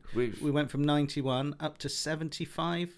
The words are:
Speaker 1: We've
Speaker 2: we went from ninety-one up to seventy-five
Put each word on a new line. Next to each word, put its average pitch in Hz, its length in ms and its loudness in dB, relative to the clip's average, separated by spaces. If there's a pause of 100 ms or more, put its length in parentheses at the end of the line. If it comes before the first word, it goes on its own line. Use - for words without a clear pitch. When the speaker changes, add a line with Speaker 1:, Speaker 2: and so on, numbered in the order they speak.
(160)
Speaker 1:
We've 113 260 0
Speaker 2:
we 147 100 2
went 143 200 2
from 139 140 2
ninety-one 143 760 2
up 151 200 -4
to 143 100 -4
seventy-five 160 1080 -2